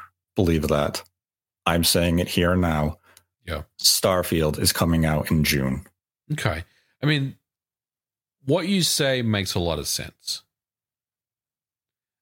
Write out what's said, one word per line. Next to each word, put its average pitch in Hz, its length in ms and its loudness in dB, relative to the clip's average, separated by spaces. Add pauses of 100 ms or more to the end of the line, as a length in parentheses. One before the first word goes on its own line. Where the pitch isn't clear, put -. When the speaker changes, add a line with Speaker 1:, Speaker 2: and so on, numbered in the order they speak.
(340)
Speaker 1:
believe 82 340 2
that. 73 340 0 (640)
I'm 85 180 2
saying 85 340 2
it 85 100 -2
here 87 240 0
and 92 100 2
now. 78 360 0 (480)
Speaker 2:
Yeah. 76 160 -8 (160)
Speaker 1:
Starfield 87 800 2
is - 140 0
coming 82 320 2
out 78 260 0
in 78 140 2
June. 67 400 -2 (480)
Speaker 2:
Okay. 85 320 -4 (380)
I 135 40 -2
mean, 139 300 -2 (1080)
what 165 200 0
you 190 160 2
say 135 380 0
makes 107 340 0
a - 60 -2
lot 82 180 0
of 69 80 -6
sense. - 560 -8 (1800)